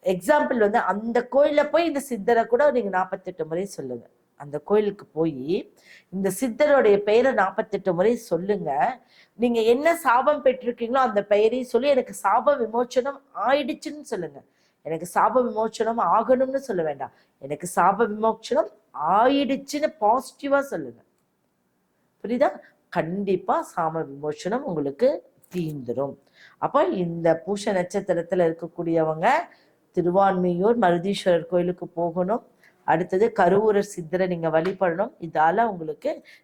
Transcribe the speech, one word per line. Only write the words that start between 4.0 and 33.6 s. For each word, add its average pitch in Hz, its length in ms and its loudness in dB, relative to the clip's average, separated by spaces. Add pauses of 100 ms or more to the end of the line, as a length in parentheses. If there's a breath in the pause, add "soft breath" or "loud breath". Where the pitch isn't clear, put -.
அந்த 143 220 -10
கோயிலுக்கு 202 480 0
போய் 160 680 -4 (360 soft breath)
இந்த 190 220 -4 (100)
சித்தருடைய 262 580 4
பெயரை 233 340 2
நாற்பத்தெட்டு 190 640 -2
முறை 208 220 2
சொல்லுங்க. 185 840 -2 (340 soft breath)
நீங்க 233 260 0
என்ன 277 360 4
சாபம் 262 480 2
பெற்றிருக்கீங்களோ 240 640 -4
அந்த 202 160 0
பெயரையும் 220 440 2
சொல்லி, 247 200 0
"எனக்கு 262 340 0
சாப 247 340 2
விமோச்சனம் 240 640 -4 (140)
ஆயிடுச்சுன்னு" 285 680 -2
சொல்லுங்க. 165 420 -10 (400)
எனக்கு 160 320 -6
சாப 214 280 4
விமோச்சனம் 220 600 -2 (100)
ஆகணும்னு 254 440 2
சொல்ல 214 260 -4
வேண்டாம், 139 300 -6 (260 soft breath)
"எனக்கு 147 380 -8
சாப 190 300 4
விமோச்சனம் 220 640 -2 (300)
ஆயிடுச்சுன்னு" 269 880 2 (100)
பாசிட்டிவா 269 600 0
சொல்லுங்க. 160 400 -8 (1200)
புரியுதா? 247 260 2 (380 loud breath)
கண்டிப்பா 190 800 -2 (100)
சாப 160 260 -2
விமோச்சனம் 151 600 -6
உங்களுக்கு 156 460 0 (460)
தீந்துரும். 143 600 -4 (440 soft breath)
அப்ப 185 260 0
இந்த 170 520 0
பூச 202 360 -4
நட்சத்திரத்துல 180 760 -2
இருக்கக்கூடியவங்க 165 840 -2 (680 soft breath)
திருவான்மியூர் 185 840 2
மருதீஸ்வரர் 175 680 2
கோயிலுக்கு 180 420 -2
போகணும். 180 540 -2 (420 soft breath)
அடுத்தது 185 520 0
கருவூரர் 202 600 4